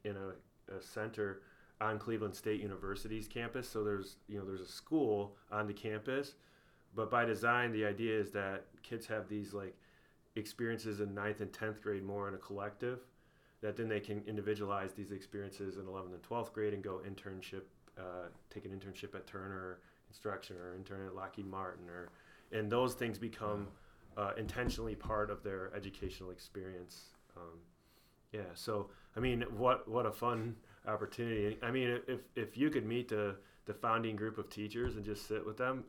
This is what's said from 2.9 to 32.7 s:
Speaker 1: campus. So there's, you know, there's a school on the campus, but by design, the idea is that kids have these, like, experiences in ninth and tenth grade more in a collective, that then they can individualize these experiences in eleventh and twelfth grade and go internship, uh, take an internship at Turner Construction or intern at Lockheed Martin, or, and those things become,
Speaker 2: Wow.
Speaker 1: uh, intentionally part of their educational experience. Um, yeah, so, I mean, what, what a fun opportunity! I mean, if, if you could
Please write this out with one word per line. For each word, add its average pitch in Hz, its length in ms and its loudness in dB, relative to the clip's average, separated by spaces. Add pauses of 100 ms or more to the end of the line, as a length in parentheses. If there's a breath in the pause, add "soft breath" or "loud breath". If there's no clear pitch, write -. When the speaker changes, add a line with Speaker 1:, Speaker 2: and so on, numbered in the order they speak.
Speaker 1:
campus. 117 400 -4
So 110 160 0
there's, 101 320 0 (120)
you 101 120 -4
know, 95 60 -4
there's 95 160 -4
a 90 60 -8
school 107 680 4 (160 loud breath)
on 104 160 2
the 101 60 0
campus, 113 640 -2 (600 soft breath)
but 110 160 2
by 120 140 8
design, 117 480 6
the 107 100 4
idea 110 340 4
is 98 140 2
that 98 360 0 (140)
kids 113 260 -6
have 107 200 -2
these, 104 260 -2
like, 98 220 -4 (600 soft breath)
experiences 110 640 0
in 101 120 0
ninth 104 280 2
and 95 100 -2
tenth 107 300 -2
grade 101 220 0
more 98 260 0
in 98 60 -4
a - 20 -4
collective, 104 640 -2 (600 soft breath)
that 107 160 0
then 113 140 0
they 107 100 4
can 104 260 -2
individualize 101 680 0
these 98 180 -6
experiences 98 640 -6
in 95 80 -6
eleventh 92 280 -6
and 85 100 -12
twelfth 117 300 -2
grade 107 200 4
and 98 80 0
go 95 240 -2
internship, 95 580 -6 (340)
uh, 90 300 -6 (220)
take - 140 -10
an 95 80 -6
internship 98 420 -8
at 92 140 -8
Turner 95 520 -6 (280 loud breath)
Construction 98 500 -6
or 90 180 -8
intern 98 300 -8
at 92 80 -8
Lockheed 95 320 -6
Martin, 90 440 -6
or, 87 200 -8 (440 loud breath)
and 107 180 2
those 120 220 6
things 113 260 0
become, 104 480 -2 (480 loud breath)
Speaker 2:
Wow. 101 140 2
Speaker 1:
uh, 101 80 0
intentionally 113 580 0
part 104 340 2
of 101 140 -4
their 95 320 -2
educational 95 560 -6
experience. 92 760 -10 (260)
Um, 85 240 -12 (720 soft breath)
yeah, 92 220 -4
so, 104 360 -2 (280 loud breath)
I - 20 0
mean, 123 220 4 (160)
what, 127 320 6
what 117 160 4
a 107 60 4
fun 117 440 0 (320 loud breath)
opportunity! 107 760 2
I 120 80 2
mean, 123 360 4
if, 123 120 0 (160)
if 113 220 -2
you 143 120 8
could 120 160 4